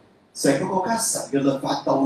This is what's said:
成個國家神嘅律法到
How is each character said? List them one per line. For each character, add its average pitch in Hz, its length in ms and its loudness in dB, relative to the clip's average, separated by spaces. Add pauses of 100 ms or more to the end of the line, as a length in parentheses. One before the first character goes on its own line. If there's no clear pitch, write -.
(340)
成 - 340 2
個 190 80 -2
國 185 100 0
家 226 100 0
神 - 240 -2 (100)
嘅 139 100 2
律 139 180 2
法 - 260 -4
到 143 220 2